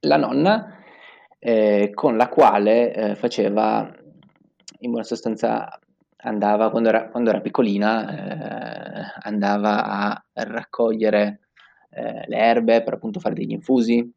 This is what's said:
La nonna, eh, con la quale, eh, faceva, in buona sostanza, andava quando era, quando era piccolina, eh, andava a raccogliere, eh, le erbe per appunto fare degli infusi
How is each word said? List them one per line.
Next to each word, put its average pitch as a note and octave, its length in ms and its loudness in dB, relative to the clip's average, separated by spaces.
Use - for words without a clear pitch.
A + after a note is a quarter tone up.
La D3+ 140 4
nonna, D#3 600 0
eh, G#2 540 2
con B2 220 0
la A#2 140 2
quale, A2+ 640 4
eh, G#2+ 220 -2
faceva, A2 760 0
in A#2+ 100 -6
buona A#2 140 -4
sostanza, A2+ 640 -4
andava G#2+ 480 2
quando A#2 200 0
era, A2+ 200 2
quando A#2+ 220 0
era - 100 0
piccolina, G#2+ 1600 -4
eh, - 20 -10
andava G#2 600 0
a G#2 380 -4
raccogliere, A2 1080 -2
eh, A#2 380 -10
le A#2+ 100 -6
erbe A2+ 460 4
per - 100 -4
appunto G#2+ 260 -8
fare - 160 -4
degli A2 160 -6
infusi A#2+ 640 0